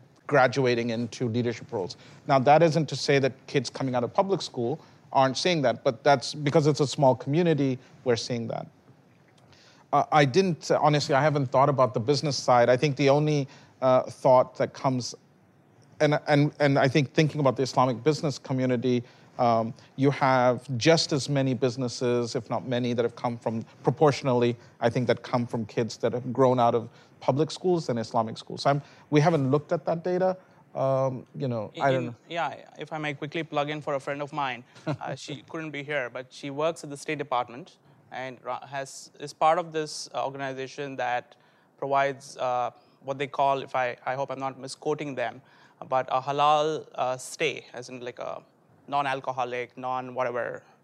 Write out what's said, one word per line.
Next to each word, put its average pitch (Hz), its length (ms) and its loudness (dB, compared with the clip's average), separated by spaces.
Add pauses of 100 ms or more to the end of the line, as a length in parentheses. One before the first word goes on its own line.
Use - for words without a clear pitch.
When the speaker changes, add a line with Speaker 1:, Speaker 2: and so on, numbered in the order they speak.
(280)
Speaker 1:
graduating 123 640 2
into 117 360 -4
leadership 117 460 -4
roles. 92 240 -6 (280)
Now, 139 140 4
that 147 240 8
isn't 160 240 4
to 143 80 -8
say 139 240 2
that 131 140 0 (140)
kids 135 220 -2
coming 131 260 -4
out 120 80 0
of 113 100 -6
public 190 280 0
school 127 380 -6 (320)
aren't 131 260 4
seeing 175 260 0
that, 117 200 0
but 127 220 -2
that's 139 280 2
because 151 340 2
it's 147 120 2
a 143 80 2
small 131 280 4
community, 143 600 0 (280)
we're 120 100 2
seeing 117 320 -4
that. - 180 -8 (1300)
Uh, 143 180 2
I 151 140 6
didn't, 165 480 0
honestly, 147 420 2
I 131 80 4
haven't 143 260 0
thought 135 200 4
about 127 260 2
the 127 60 -2
business 135 380 0
side. 120 320 4
I 127 80 6
think 143 180 0
the 139 140 4
only, 147 360 2 (360)
uh, 127 220 4
thought 127 520 4
that 123 180 -2
comes, 127 420 -2 (840)
and, 147 180 4 (100)
and, 147 340 4
and 139 180 4
I 139 80 4
think 143 260 0
thinking 151 280 0
about 131 160 2
the 139 60 0
Islamic 127 380 0
business 147 380 0
community, 127 640 -2 (340)
um, 113 360 2 (240)
you 139 140 2
have 127 540 2 (120)
just 160 340 2
as 139 160 -2
many 135 260 0
businesses, 120 840 -2
if 120 140 -8
not 110 160 -4
many, 120 280 -2
that 117 100 0
have 117 140 -4
come 120 200 -4
from, 113 280 -4 (180)
proportionally, 123 720 2 (240)
I - 100 2
think, 127 180 0
that - 160 2
come 120 220 -2
from 113 200 -6
kids 113 320 -4
that 113 160 -2
have 123 180 -6
grown 127 260 4
out 120 160 4
of 117 140 -2 (340)
public 147 300 0
schools 175 360 -2
than 120 100 -2
Islamic 113 400 -2
schools. - 280 -10
I'm, 143 160 2 (280)
we 147 120 6
haven't 147 280 4
looked 147 220 0
at 165 140 -2
that 165 180 -4
data. 185 320 0 (380)
Um, 135 520 -2 (100)
you 143 120 -4
know, 113 260 -4
Speaker 2:
In, 165 80 -10
Speaker 1:
I 139 100 4
don't 131 60 2
Speaker 2:
in, 123 100 -2
Speaker 1:
know. 120 80 -10 (140)
Speaker 2:
yeah, 156 260 -4 (240)
if 151 140 -12
I 160 40 -6
may 151 160 -4
quickly 156 300 -6
plug 147 260 -4
in 151 120 -8
for 147 140 -4
a 135 40 -4
friend 143 220 -8
of 139 120 -10
mine, 131 300 -4 (120)
Speaker 1:
<laughs> - 120 -18
Speaker 2:
uh, 135 280 -6
she 135 340 -14
couldn't 160 220 -10
be 143 120 -10
here, 135 340 -6
but 127 120 -10
she - 200 -14
works 156 340 -4
at 151 60 -12
the 139 80 -12
State 156 200 -8
Department 123 600 -6 (340)
and 127 320 -12
ra-, 123 240 -10
has, 139 520 -12
is 147 140 -12
part 160 260 4
of 165 120 -6
this, 156 420 -6
uh, 127 120 -4
organization 135 720 -8
that 123 400 -6 (420)
provides, 139 600 -2
uh, 123 340 -2 (320)
what 135 140 -8
they 139 100 -4
call, 139 340 0
if - 140 -8
I, 123 300 -2
I 127 100 -4
hope 135 160 -6
I'm 131 80 -10
not 135 200 -8
misquoting 151 560 -6
them, 117 260 -6 (480)
but 131 220 0
a 127 100 0
halal, 151 640 0 (100)
uh, 127 220 -2
stay, 131 560 -6
as 123 160 -14
in, 127 100 -14
like, 123 200 -12
a - 220 -10 (460)
non-alcoholic, 131 920 -4
non-whatever, 127 840 -4 (200)